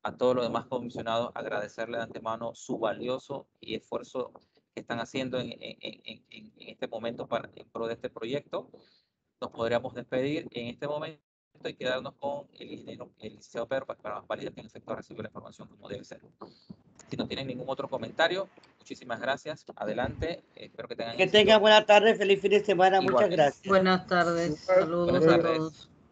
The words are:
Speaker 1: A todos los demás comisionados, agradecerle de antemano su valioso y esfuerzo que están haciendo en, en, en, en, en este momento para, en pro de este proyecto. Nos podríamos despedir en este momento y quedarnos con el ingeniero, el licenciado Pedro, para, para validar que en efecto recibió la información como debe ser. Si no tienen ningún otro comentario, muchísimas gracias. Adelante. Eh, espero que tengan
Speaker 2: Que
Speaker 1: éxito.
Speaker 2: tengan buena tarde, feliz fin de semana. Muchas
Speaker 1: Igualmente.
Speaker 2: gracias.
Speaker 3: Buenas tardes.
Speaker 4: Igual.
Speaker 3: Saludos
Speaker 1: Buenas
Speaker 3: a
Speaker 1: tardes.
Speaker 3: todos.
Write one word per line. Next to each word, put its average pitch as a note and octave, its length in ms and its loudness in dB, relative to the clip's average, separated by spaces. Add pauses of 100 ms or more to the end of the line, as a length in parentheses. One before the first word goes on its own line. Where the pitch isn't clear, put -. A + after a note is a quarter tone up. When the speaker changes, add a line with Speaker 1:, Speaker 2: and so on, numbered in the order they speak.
Speaker 1:
A G#2+ 120 -6
todos B2+ 180 2
los B2 100 0
demás A2+ 200 -4
comisionados, A#2+ 680 -6
agradecerle A2+ 640 -8
de A#2 60 -4
antemano A2+ 520 -8
su - 220 -8
valioso A#2+ 720 -6 (140)
y A2 140 -10
esfuerzo A#2+ 580 -8 (420)
que A2+ 60 -10
están A#2 180 -8
haciendo B2+ 400 -6
en, A#2+ 140 -8
en, - 280 -16
en, A2 200 -14 (280)
en, G#2+ 280 -20
en G#2+ 120 -20
este A#2+ 200 -10
momento A#2 380 -8
para, - 280 -6
en - 140 -20
pro A2+ 180 -6
de A#2 60 -4
este A#2+ 160 -10
proyecto. C#3 600 -8 (680)
Nos A#2+ 120 -8
podríamos A#2 420 -2
despedir C3 580 -4
en A#2+ 160 -8
este C3 200 -10
momento D3+ 340 -8 (420)
y A#2+ 120 -8
quedarnos B2+ 400 -6
con C#3+ 320 -8 (120)
el - 120 -14
ingeniero, - 480 -14
el G#2+ 160 -14
licenciado A#2 320 -10
Pedro, C3+ 180 -4
para, - 160 -14
para G#2 200 -8
validar G#2 320 -8
que - 60 -18
en G#2+ 60 -18
efecto A2 280 -12
recibió G#2+ 300 -12
la G#2+ 60 -12
información G#2+ 400 -18
como G#2 180 -20
debe G2+ 160 -12
ser. - 160 -18 (920)
Si C3 60 -6
no A#2+ 100 -4
tienen C3 220 -8
ningún B2 220 -8
otro C3+ 180 -6
comentario, D#3+ 640 -2 (300)
muchísimas A#2+ 420 -10
gracias. C#3+ 420 -6 (140)
Adelante. B2 680 -6 (120)
Eh, G#2+ 100 -18
espero - 240 -16
que A#2 80 -10
tengan A#2 180 -8
Speaker 2:
Que F#3 80 4
Speaker 1:
éxito. F#3 140 4
Speaker 2:
tengan G#3+ 240 8
buena G#3+ 240 8
tarde, G#3 300 8
feliz G3 260 2
fin F#3+ 100 2
de G3+ 140 4
semana. F#3 340 6
Muchas F#3+ 120 2
Speaker 1:
Igualmente. F#3 260 4
Speaker 2:
gracias. D3 320 2
Speaker 3:
Buenas F#3 380 4
tardes. E3+ 560 0
Speaker 4:
Igual. F#3 160 6
Speaker 3:
Saludos F3 320 2
Speaker 1:
Buenas D#3+ 120 4
Speaker 3:
a D#3+ 40 8 (140)
Speaker 1:
tardes. E3 180 0
Speaker 3:
todos. - 300 -8 (220)